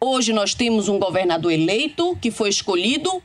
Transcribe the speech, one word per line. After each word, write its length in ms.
Hoje 320
nós 200
temos 360
um 100
governador 540
eleito 680
que 120
foi 160
escolhido 760